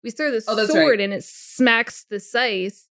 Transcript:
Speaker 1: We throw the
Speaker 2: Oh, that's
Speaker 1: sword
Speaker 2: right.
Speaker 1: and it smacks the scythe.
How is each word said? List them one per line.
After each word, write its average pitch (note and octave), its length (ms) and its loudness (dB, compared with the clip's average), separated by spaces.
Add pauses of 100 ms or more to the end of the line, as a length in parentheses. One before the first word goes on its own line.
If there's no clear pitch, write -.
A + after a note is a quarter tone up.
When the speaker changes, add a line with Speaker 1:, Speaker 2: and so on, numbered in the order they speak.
Speaker 1:
We A#3 60 -8
throw D4 220 -4
the A3+ 160 -2
Speaker 2:
Oh, G#3+ 80 0
that's A3 160 2
Speaker 1:
sword D#4 280 6
Speaker 2:
right. - 20 0
Speaker 1:
and G3+ 120 -2
it F#3 100 -6
smacks - 840 0
the G#3 100 -6
scythe. G#3 760 -4